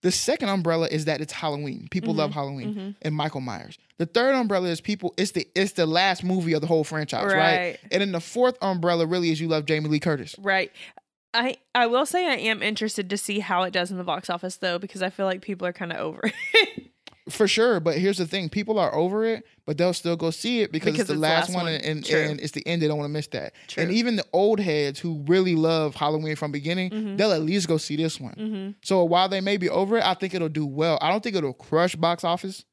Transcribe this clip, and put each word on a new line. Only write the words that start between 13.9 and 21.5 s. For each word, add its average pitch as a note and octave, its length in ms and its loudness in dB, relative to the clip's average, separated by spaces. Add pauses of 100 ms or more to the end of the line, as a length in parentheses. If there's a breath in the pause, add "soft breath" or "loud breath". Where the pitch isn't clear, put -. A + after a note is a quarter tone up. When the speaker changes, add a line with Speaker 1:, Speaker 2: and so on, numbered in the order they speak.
Speaker 2:
the F3+ 60 -6
box F3+ 260 -4
office, F#3 280 -6
though, F3 200 -2
because F#3+ 240 -8
I F#3 80 0
feel G3 160 -4
like F#3 160 -2
people F#3 240 -6
are F3 80 -2
kinda E3+ 240 -8
over - 260 -6
it. - 640 0
<laughs> - 40 -20 (380)
Speaker 1:
For G#3+ 180 2
sure, A3 320 4
but D#3+ 180 2
here's F#3 220 2
the F3 80 0
thing. F3+ 220 -4
People G#3 280 0
are E3+ 160 2
over F#3 320 2
it, A3+ 220 -2 (180 soft breath)
but D3+ 140 -4
they'll F3 140 4
still E3+ 220 0
go E3 140 0
see A3+ 320 0
it G3 100 0
because D#3 220 0
Speaker 2:
Because D3+ 60 0
Speaker 1:
it's G3+ 80 2
the D3 60 0
Speaker 2:
it's D3+ 80 0
the - 60 4
Speaker 1:
last E3 220 2
Speaker 2:
last F3+ 60 -4